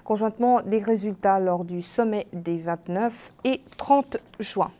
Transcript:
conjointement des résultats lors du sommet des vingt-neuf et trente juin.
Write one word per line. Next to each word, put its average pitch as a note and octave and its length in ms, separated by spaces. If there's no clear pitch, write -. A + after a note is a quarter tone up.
conjointement A3 600
des G#3+ 140
résultats G3+ 600
lors F3+ 240
du F3 180
sommet G#3+ 520
des E3+ 240
vingt-neuf F3 720
et C4 160
trente C#4 400
juin. G3 380